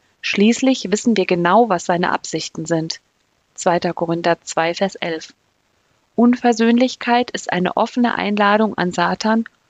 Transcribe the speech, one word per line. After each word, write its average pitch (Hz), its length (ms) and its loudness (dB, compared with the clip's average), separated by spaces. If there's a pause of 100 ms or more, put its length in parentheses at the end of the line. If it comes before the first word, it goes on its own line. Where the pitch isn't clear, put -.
(220)
Schließlich 233 680 2
wissen 214 260 0
wir 185 100 0
genau, 185 420 4
was 175 160 -2
seine 175 260 0
Absichten 160 540 -6
sind. 160 340 -4 (540)
Zweiter 175 400 -2
Korinther 170 500 -2
zwei, 165 300 -4
Vers 190 220 -4
elf. 160 380 -10 (800)
Unversöhnlichkeit 240 1120 2
ist - 220 -10
eine 180 260 -2
offene 240 380 0
Einladung 208 600 0
an 180 160 -2
Satan, 185 540 0 (240)